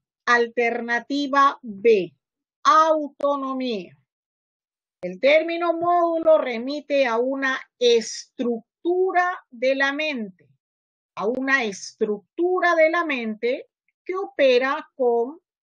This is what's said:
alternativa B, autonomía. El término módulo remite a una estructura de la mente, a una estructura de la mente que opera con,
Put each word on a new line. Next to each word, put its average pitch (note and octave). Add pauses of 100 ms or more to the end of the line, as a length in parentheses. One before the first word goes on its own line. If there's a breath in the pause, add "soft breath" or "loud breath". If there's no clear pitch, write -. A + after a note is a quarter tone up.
(260)
alternativa A#3+
B, G3+ (480)
autonomía. C#4 (1040)
El F3+
término E4
módulo E4
remite C4+
a A#3
una C4 (180)
estructura E4+
de B3+
la C#4
mente, C#4 (680)
a F3+
una C4
estructura E4+
de D#4+
la E4+
mente A#3+ (400)
que F4+
opera C#4+
con, A#3+ (240)